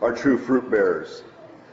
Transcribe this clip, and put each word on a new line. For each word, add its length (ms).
are 140
true 220
fruit 340
bearers. 500